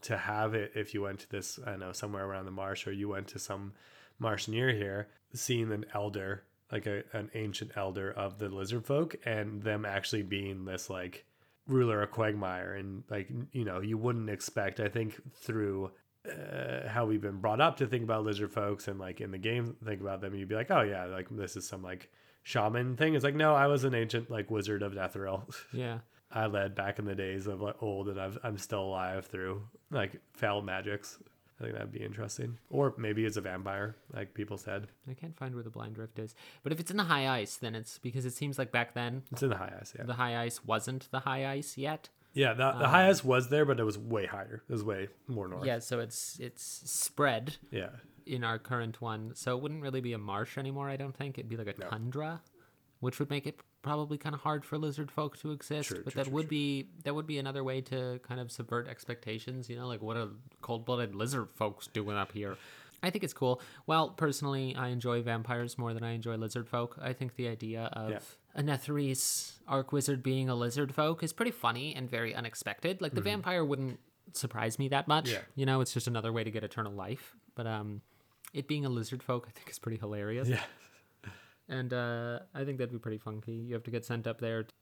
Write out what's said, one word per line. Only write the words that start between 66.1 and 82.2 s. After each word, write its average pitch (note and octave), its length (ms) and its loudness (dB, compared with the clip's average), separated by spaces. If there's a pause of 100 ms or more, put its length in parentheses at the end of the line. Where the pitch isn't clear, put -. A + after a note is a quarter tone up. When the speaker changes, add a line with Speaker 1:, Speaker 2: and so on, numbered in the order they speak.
Speaker 2:
enjoy A2+ 240 -2
lizard A2+ 300 -2
folk. A#2+ 320 0
I B2+ 140 -2
think B2+ 220 -6
the B2 120 -2
idea A2+ 360 -4 (100)
of A2 160 -4
Speaker 1:
Yeah. G#2+ 100 -2 (360)
Speaker 2:
a D3 80 0
Netherese C#3+ 880 0 (160)
arc C3+ 240 0
wizard C#3 320 2
being C3 260 2
a B2+ 60 2
lizard B2 400 2
folk D#3+ 260 4
is D#3+ 100 0
pretty A#3 200 0
funny B2+ 420 0
and C3 160 -4
very A#2 240 0
unexpected. A#2 720 -2
Like, D3+ 100 0
the F#3 80 2
Speaker 1:
Mm-hmm. - 80 2
Speaker 2:
vampire F#3 340 2
wouldn't C3+ 360 0 (340)
surprise A2+ 460 -2
me C#3 80 2
that C#3 200 2
much. D3 240 4
Speaker 1:
Yeah. G2+ 100 0 (120)
Speaker 2:
You C3+ 140 2
know, C3+ 140 6
it's - 120 0
just A#2+ 140 0
another A2+ 260 0
way A2+ 100 0
to A2 60 -2
get G#2 140 -2
eternal G#2 300 -4
life. G2+ 420 -6 (180)
But, A#2 140 -4
um, G#2+ 340 -4 (500)
it C#3 160 -4
being D3+ 160 0
a C3+ 60 2
lizard B2 320 -2
folk, B2 260 0
I - 40 -20
think, - 180 -18
is - 80 -12
pretty A2+ 220 -4
hilarious. G#2+ 500 -2
Speaker 1:
Yeah. A2+ 140 2 (1040)
Speaker 2:
And, B2+ 260 -4
uh, A#2+ 480 -2 (120)